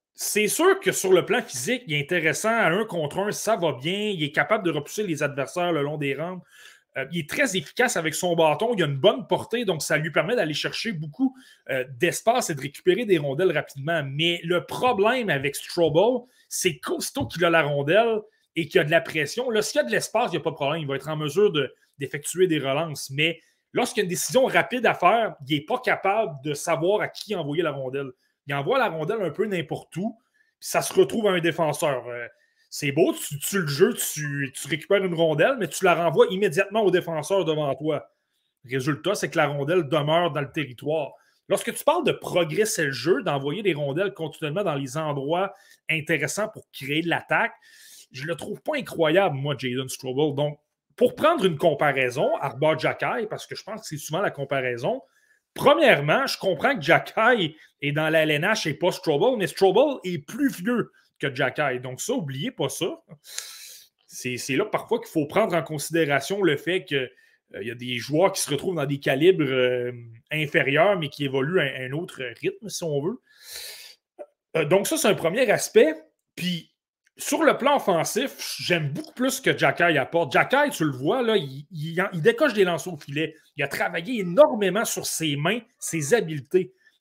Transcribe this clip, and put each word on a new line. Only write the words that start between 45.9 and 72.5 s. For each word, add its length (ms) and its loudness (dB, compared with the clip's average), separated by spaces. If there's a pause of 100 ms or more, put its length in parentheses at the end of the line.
pour 240 -18
créer 300 -4
de 60 -2
l'attaque, 460 0 (560)
je 140 -14
le 100 -4
trouve 280 -10
pas 140 -4
incroyable, 600 2
moi, 200 -4
Jalen 320 -4
Strobel. 460 0
Donc, 240 -2 (380)
pour 180 4
prendre 300 2
une 140 2
comparaison, 800 2
Arbor 380 0
Xhekaj, 520 -2
parce 180 -10
que 80 -14
je 80 -14
pense 200 -12
que 40 -16
c'est 120 -10
souvent 240 -6
la 100 0
comparaison, 720 -4 (520)
premièrement, 720 6
je 120 -4
comprends 360 2
que 60 -6
Xhekaj 720 4 (300)
est 100 -2
dans 180 0
la 140 4
L 60 2
N 120 2
H 260 0
et 60 -2
pas 180 0
Strobel, 460 2
mais 80 -2
Strobel 580 4
est 140 -2
plus 360 -2
vieux 380 -2 (260)
que 80 -4
Xhekaj. 540 0
Donc 200 -10
ça, 120 -4
oubliez 380 -4
pas 180 -2
ça. 340 -6 (1040)
C'est, 300 -8
c'est 200 -4
là 100 0
parfois 320 -4
qu'il 100 -16
faut 180 -2
prendre 300 0
en 60 0
considération 800 -2
le 160 4
fait 260 -4
que, 100 -6
euh, 140 -2 (540)
il 60 -8
y 20 -6
a 40 -8
des 220 -8
joueurs 360 2
qui 100 -4
se 80 -6
retrouvent 260 -2
dans 80 -2
des 160 -4
calibres, 440 4
euh, 480 2 (380)
inférieurs, 680 2
mais 100 -4
qui 160 -8
évoluent 360 0
à 20 2
un, 280 -4
un 20 -8
autre 300 -8 (180)
rythme, 280 -6